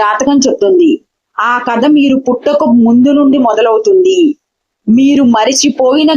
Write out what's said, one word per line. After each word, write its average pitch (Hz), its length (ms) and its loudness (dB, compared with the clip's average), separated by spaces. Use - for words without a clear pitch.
జాతకం 214 360 -2
చెప్తుంది. 349 440 0
ఆ 220 140 -2
కథ 233 180 -4
మీరు 277 300 0
పుట్టక 285 380 -4
ముందు 247 320 2
నుండి 277 260 2
మొదలవుతుంది. 240 720 0
మీరు 277 260 2
మరిచిపోయిన 262 840 0